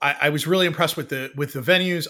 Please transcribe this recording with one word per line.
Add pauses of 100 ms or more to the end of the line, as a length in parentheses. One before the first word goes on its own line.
I,
I
was
really
impressed
with
the,
with
the
venues.